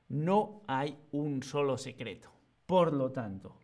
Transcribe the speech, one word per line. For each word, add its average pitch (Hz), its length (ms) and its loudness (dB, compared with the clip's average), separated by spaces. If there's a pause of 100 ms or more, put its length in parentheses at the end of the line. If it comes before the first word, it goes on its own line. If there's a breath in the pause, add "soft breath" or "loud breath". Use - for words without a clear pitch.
no 185 600 0
hay 135 300 -2 (140)
un 143 320 -2
solo 139 340 0
secreto. 113 540 -10 (340)
Por 170 280 4
lo 131 180 0
tanto, 101 520 -8